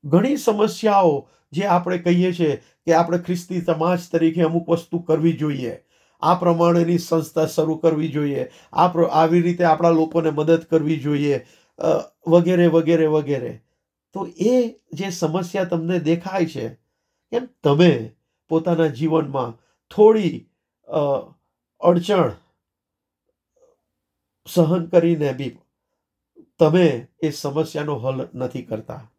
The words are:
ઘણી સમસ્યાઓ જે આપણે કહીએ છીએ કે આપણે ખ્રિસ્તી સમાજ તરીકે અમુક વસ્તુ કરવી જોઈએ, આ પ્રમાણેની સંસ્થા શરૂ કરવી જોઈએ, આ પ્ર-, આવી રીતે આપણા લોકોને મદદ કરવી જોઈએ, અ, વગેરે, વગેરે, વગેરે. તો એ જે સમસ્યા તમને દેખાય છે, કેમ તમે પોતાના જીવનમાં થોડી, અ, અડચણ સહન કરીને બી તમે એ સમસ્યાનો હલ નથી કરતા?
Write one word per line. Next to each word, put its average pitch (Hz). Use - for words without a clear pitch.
ઘણી 196
સમસ્યાઓ 208
જે 175
આપણે 180
કહીએ 175
છીએ 160
કે -
આપણે 170
ખ્રિસ્તી 175
સમાજ 170
તરીકે 165
અમુક 165
વસ્તુ 170
કરવી 160
જોઈએ, 131
આ 170
પ્રમાણેની 170
સંસ્થા 165
શરૂ 156
કરવી 156
જોઈએ, 139
આ 175
પ્ર-, 170
આવી 160
રીતે 175
આપણા 165
લોકોને 160
મદદ 156
કરવી 156
જોઈએ, 143
અ, -
વગેરે, 175
વગેરે, 160
વગેરે. 139
તો 190
એ 233
જે 190
સમસ્યા 180
તમને 175
દેખાય 170
છે, 113
કેમ 247
તમે 143
પોતાના 165
જીવનમાં 135
થોડી, 214
અ, 156
અડચણ 175
સહન 170
કરીને 165
બી 131
તમે 156
એ 156
સમસ્યાનો 147
હલ 127
નથી 127
કરતા? 110